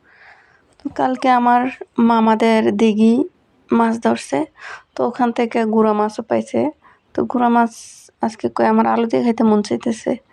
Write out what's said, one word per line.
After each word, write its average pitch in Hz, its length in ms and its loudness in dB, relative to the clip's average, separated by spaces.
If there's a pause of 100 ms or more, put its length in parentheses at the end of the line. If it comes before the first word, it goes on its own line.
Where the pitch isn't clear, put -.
(720)
তো - 100 -14 (100)
কালকে 262 360 -2
আমার 240 320 2 (380)
মামাদের 226 600 2 (140)
দিঘি 220 380 4 (560)
মাছ 233 300 0
ধরছে, 233 380 -2 (520)
তো - 160 -8
ওখান 240 260 -2
থেকে 240 340 -2
গুড়া 220 280 2
মাছও 214 300 -2
পাইছে। 226 360 -4 (540)
তো - 100 -8
গুড়া 240 240 0
মাছ 233 240 2 (500)
আজকে 226 260 -4
কই 233 180 -2
আমার 220 220 2
আলু 226 180 0
দিয়ে 254 180 0
খাইতে 233 200 0
মন 214 180 4
চাইতেছে। 233 500 -4 (200)